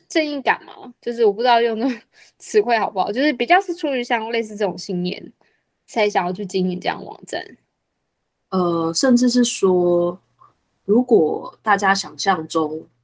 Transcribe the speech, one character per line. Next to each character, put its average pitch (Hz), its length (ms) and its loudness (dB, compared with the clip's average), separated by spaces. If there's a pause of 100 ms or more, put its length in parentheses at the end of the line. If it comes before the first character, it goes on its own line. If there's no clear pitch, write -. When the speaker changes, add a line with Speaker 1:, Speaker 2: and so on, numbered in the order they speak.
Speaker 1:
正 320 160 0
义 294 160 -6
感 202 260 -2
嘛， - 360 -20
就 240 100 -6
是 233 140 2
我 202 80 4
不 208 80 -6
知 247 60 0
道 233 120 6
用 226 200 0
那 262 100 0
个 240 60 -2 (420)
词 - 240 0
汇 233 160 2
好 208 100 -2
不 196 120 -4
好， 202 120 -2
就 226 80 -2
是 294 140 2
比 247 140 -4
较 359 120 6
是 370 140 -4
出 330 220 -6
于 247 80 -2
像 226 280 -4
类 226 120 -2
似 214 120 -12
这 208 80 -4
种 180 140 -2
信 180 240 -6
念， - 320 -8 (540)
才 214 200 0
想 190 200 0
要 185 40 -4
去 202 140 -8
经 185 240 -2
营 180 100 -4
这 - 80 -8
样 - 120 -2
的 - 60 -14
网 - 200 -16
站。 - 180 -8 (1040)
Speaker 2:
呃， 170 440 0
甚 247 240 4
至 247 100 2
是 240 160 2
说， 175 800 2 (640)
如 220 160 4
果 170 600 2
大 208 120 2
家 196 200 2
想 - 240 -6
象 175 280 0
中 160 380 -4 (180)